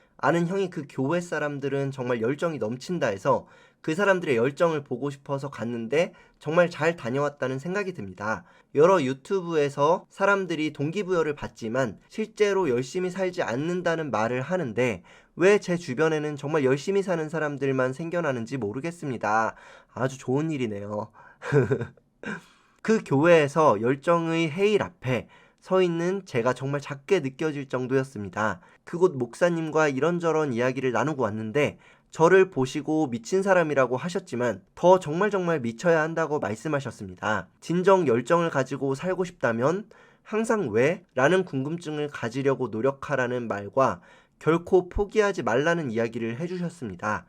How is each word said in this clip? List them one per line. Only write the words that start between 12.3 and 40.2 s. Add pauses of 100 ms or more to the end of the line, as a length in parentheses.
열심히
살지
않는다는
말을
하는데 (320)
왜
제
주변에는
정말
열심히
사는
사람들만
생겨나는지
모르겠습니다. (380)
아주
좋은
일이네요. (280)
<laughs>
그
교회에서
열정의
헤일
앞에 (340)
서
있는
제가
정말
작게
느껴질
정도였습니다. (220)
그곳
목사님과
이런저런
이야기를
나누고
왔는데 (340)
저를
보시고
미친
사람이라고
하셨지만 (140)
더
정말
정말
미쳐야
한다고
말씀하셨습니다. (120)
진정
열정을
가지고
살고
싶다면 (340)